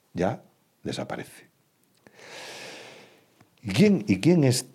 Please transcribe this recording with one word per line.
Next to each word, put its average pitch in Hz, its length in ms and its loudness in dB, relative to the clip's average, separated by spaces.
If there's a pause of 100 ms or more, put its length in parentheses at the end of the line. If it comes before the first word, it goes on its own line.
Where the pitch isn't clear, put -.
(140)
Ya 92 280 -4 (400)
desaparece. - 640 -12 (2250)
¿Y 101 100 -8
quién, 185 340 4
y 92 140 2
quién 156 240 4
es, 127 300 2